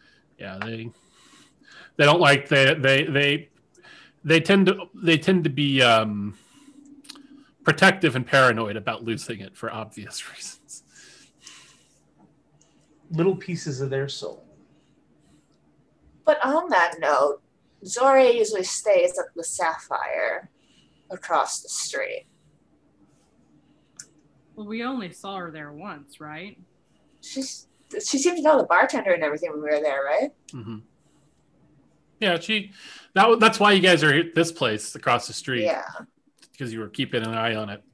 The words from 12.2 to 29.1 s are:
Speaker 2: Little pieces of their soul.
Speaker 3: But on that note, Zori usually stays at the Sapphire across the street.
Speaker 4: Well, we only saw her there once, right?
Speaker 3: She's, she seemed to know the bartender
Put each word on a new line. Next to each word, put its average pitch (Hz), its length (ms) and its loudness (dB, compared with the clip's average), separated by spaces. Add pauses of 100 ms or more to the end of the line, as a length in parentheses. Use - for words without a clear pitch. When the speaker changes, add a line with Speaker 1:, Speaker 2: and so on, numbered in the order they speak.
Speaker 2:
Little 175 260 0
pieces 165 460 -10
of 135 80 -6
their 135 180 -4
soul. - 360 -14 (1800)
Speaker 3:
But - 200 0
on 320 240 -2
that 170 300 2
note, 143 420 0 (440)
Zori 254 520 4
usually 214 260 -2
stays 180 540 0
at 175 180 -8
the 165 80 -10
Sapphire - 1080 -6 (600)
across - 520 -4
the - 80 -18
street. - 560 -8 (2250)
Speaker 4:
Well, 214 120 -18
we 226 160 -8
only 233 300 -8
saw 196 240 -14
her 175 140 -12
there 151 200 -16
once, 151 480 -18
right? 156 380 -16 (640)
Speaker 3:
She's, - 460 -12 (380)
she - 120 -2
seemed 349 200 0
to 302 60 -4
know 302 140 6
the - 80 2
bartender 208 480 0